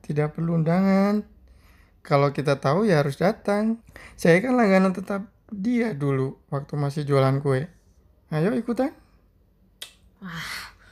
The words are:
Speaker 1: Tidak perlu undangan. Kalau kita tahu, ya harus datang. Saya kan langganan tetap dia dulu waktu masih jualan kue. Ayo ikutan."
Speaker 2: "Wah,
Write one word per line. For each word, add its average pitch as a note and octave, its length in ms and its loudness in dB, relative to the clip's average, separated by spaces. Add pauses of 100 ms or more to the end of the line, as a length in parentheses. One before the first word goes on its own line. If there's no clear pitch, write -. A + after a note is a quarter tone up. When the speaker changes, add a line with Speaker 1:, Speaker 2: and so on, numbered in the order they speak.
Speaker 1:
Tidak D3+ 240 -2
perlu E3 320 -2
undangan. G3 640 2 (800)
Kalau C#3+ 240 2
kita C#3+ 320 -2
tahu, D#3+ 240 0
ya E3 160 4
harus C#3+ 160 -2
datang. G#3+ 640 -2 (320)
Saya F#3 320 4
kan B3+ 80 0
langganan F#3+ 400 4
tetap G3 320 -8 (240)
dia A3 480 -2
dulu C#3 400 -2 (160)
waktu C#3+ 240 -6
masih C#3+ 240 -4
jualan C3+ 400 2
kue. C#3 240 -2 (640)
Ayo E3 240 0
ikutan." B3 400 -4 (1300)
Speaker 2:
"Wah, E3 480 -12 (220)